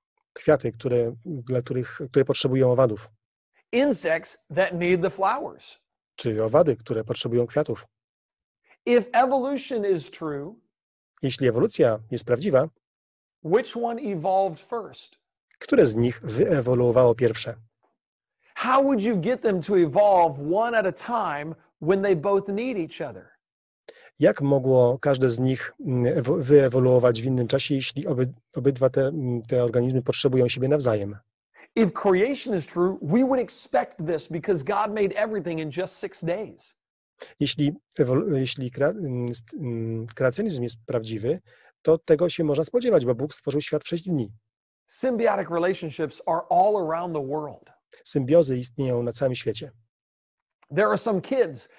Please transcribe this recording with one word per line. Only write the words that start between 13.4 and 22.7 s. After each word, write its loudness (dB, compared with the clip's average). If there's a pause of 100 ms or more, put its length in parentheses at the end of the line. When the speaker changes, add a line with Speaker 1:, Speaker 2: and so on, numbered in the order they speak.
Speaker 2:
which -2
one -6
evolved -2
first? -14 (420)
Speaker 1:
które 4
z 0
nich 0
wyewoluowało 2
pierwsze? -2 (1000)
Speaker 2:
How 2
would 2
you 0
get -2
them 0
to 2
evolve 6 (160)
one 0
at 2
a -2
time -4 (280)
when 2
they 4
both 0
need -4